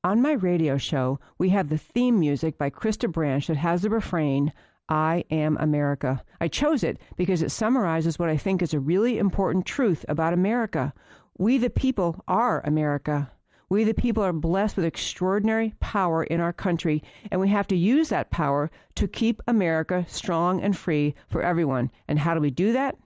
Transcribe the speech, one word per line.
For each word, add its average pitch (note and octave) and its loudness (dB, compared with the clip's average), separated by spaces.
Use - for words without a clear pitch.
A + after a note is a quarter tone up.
On G#3 2
my D4+ 2
radio F3 2
show, C3+ -2
we F#3 2
have F#3 2
the D#3 0
theme A#3+ 2
music D3 0
by C#3 -2
Krista A3 -2
Branch C#3+ 0
that D#3 0
has E3+ 0
the G#3 0
refrain, D3 0
"I D#3 0
am D#3 0
America." C#3+ 0
I E3+ -2
chose D4 0
it C#3+ -2
because F3 0
it - -2
summarizes E3 0
what E3+ 0
I D3+ 2
think F#3 0
is E3 0
a D3+ 0
really F#3+ 0
important F#3 0
truth G#3+ 0
about D#3+ 0
America. F#3 0
We A#3+ 2
the A#3+ 0
people F3+ 0
are G3 0
America. D3 0
We G#3 2
the A3 2
people A3 0
are F#3 0
blessed E3+ 0
with F3 0
extraordinary G#3+ -2
power E3+ 0
in E3+ -2
our E3+ 0
country, E3 -2
and F3+ -2
we G3 2
have G3+ 2
to G3 0
use B3 2
that D#3+ -2
power D3 0
to G3+ 0
keep A3 -2
America F3+ 0
strong F3 0
and G3+ 0
free D3 0
for - -2
everyone. C#3+ 0
And D3+ 0
how E3 0
do E3 0
we C#3+ 2
do F#3+ 0
that? C4 -2